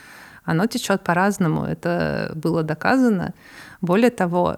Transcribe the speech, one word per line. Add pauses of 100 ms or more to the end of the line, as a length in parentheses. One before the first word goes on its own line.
(500)
Оно
течёт
по-разному,
это
было
доказано. (480)
Более
того,